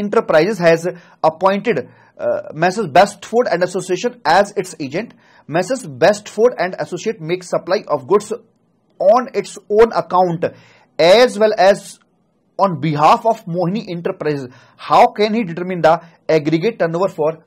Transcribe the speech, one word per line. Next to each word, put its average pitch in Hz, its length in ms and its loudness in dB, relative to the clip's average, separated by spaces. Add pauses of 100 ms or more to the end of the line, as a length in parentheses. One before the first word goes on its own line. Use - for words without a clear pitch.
enterprises 202 640 0
has 165 180 2 (360)
appointed, 190 600 0 (360)
uh, 117 220 -2 (140)
Messrs 185 400 -2
Bestford 214 580 2
and 175 100 -2
Association 185 600 -4
as 190 320 2
its 190 240 -8
agent। 156 320 -8 (360)
Messrs 180 360 -4 (140)
Bestford 208 600 2
and 185 200 -4
Associate 185 420 -8
make 175 240 -6
supply 180 440 -4
of 135 180 -4
goods 202 260 0 (680)
on 220 340 4
its 196 180 -6 (160)
own 220 300 4
account 170 460 0 (540)
as 196 380 4
well 214 220 2
as - 400 0 (600)
on 175 220 0
behalf 160 460 2
of 226 200 0
Mohini 175 340 -4 (100)
Enterprises। 170 540 -6 (320)
How 160 320 4
can 208 260 -2
he 233 80 -2
determine 175 380 -8
the 156 140 4 (340)
aggregate 160 500 0
turnover 170 300 0
for 156 220 -2 (160)